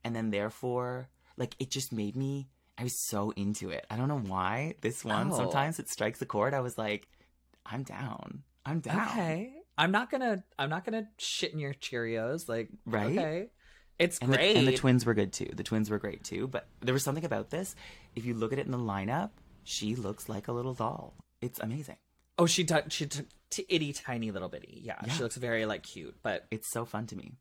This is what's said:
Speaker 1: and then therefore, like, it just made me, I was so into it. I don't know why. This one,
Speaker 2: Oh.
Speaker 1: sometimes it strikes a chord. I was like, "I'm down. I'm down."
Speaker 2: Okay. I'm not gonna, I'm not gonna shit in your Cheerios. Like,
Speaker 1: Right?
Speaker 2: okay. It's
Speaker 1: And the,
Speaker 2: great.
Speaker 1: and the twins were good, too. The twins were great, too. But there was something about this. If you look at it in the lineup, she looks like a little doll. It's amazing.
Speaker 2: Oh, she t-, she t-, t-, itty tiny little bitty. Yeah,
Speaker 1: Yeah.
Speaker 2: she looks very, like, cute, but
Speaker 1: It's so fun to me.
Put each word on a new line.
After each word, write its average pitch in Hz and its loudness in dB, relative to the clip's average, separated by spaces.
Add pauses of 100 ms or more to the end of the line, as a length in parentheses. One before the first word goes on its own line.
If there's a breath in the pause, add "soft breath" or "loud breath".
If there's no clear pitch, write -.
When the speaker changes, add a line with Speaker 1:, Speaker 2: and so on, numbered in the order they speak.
Speaker 1:
and 120 -2
then 113 0
therefore, 123 -2 (280 soft breath)
like, 123 -6
it 131 -4
just - -4
made 107 -2
me, 135 -2 (300)
I 120 -4
was 123 -2
so 104 0
into 101 -2
it. 76 -6
I 107 -2
don't 127 2
know 147 0
why. 98 0
This 117 -2
one, 104 2
Speaker 2:
Oh. - 2
Speaker 1:
sometimes 139 2
it - -8
strikes - -2
a - -4
chord. 117 2
I 135 2
was 123 -4
like, 104 -2 (580 soft breath)
"I'm 123 -6
down. 127 -8 (220)
I'm 156 -2
down." 190 0
Speaker 2:
Okay. 190 -2 (240)
I'm 165 6
not 220 4
gonna, 233 0 (140)
I'm 139 0
not 170 -2
gonna 220 -2 (100)
shit - -2
in 156 -4
your 143 -4
Cheerios. 117 -2
Like, 113 0 (180)
Speaker 1:
Right? 117 2
Speaker 2:
okay. 170 0 (480 soft breath)
It's 170 4
Speaker 1:
And 127 4
the, 135 8
Speaker 2:
great. 196 8
Speaker 1:
and 139 8
the 131 6
twins 127 6
were 117 6
good, 101 4
too. - -4
The - -4
twins 110 0
were 104 2
great, 101 -6
too. 95 -4
But - -4 (140)
there 123 2
was 135 4
something 151 0
about 104 -2
this. 180 -4 (400 loud breath)
If 113 -6
you 120 0
look 110 0
at 135 0
it 139 -2
in 131 -2
the 123 0
lineup, 113 0 (340)
she 107 -2
looks 107 -6
like 104 -6
a 120 -2
little 123 -2
doll. 123 -4 (280)
It's 120 -6
amazing. 131 -6 (420)
Speaker 2:
Oh, 175 8
she 170 6
t-, 160 2 (140)
she - -2
t-, 143 -6 (240)
t-, - -4
itty 156 2
tiny 117 -4
little 92 -4
bitty. - -12
Yeah, 110 -6 (100)
Speaker 1:
Yeah. 120 -2
Speaker 2:
she 151 0
looks 117 -2
very, 117 2
like, 107 -2
cute, - -12
but 101 0
Speaker 1:
It's - -4
so 117 -2
fun 110 -4
to - -10
me. - -12